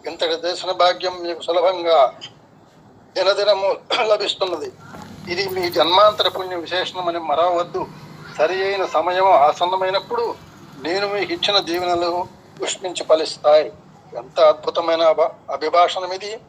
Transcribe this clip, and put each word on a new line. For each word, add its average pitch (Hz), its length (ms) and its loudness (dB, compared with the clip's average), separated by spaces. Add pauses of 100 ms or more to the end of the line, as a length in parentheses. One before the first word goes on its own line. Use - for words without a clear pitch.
ఇంతటి 165 300 -4
దర్శన 175 340 -6
భాగ్యం 180 520 0
మీకు 170 200 -8
సులభంగా 170 800 2 (920)
దినదినము 190 600 0 (260)
లభిస్తున్నది. 190 720 -2 (580)
ఇది 190 180 -4
మీ 180 220 -4
జన్మాంతర 185 580 4
పుణ్య 185 280 -6
విశేషణమని 170 640 -4
మరవవద్దు. 170 680 -2 (520)
సరి 185 260 0
అయిన 196 220 -2
సమయం 180 460 2
ఆసన్నమైనప్పుడు 185 1000 2 (460)
నేను - 280 -4
మీకు 202 240 -4
ఇచ్చిన 202 260 0
దీవెనలు 175 680 -2 (360)
పుష్పించి - 420 -8
ఫలిస్తాయి." 151 680 2 (440)
ఎంత 131 240 -6
అద్భుతమైన 165 600 2
అభ-, 156 500 0
అభిభాషణం 175 600 2
ఇది. 208 360 -10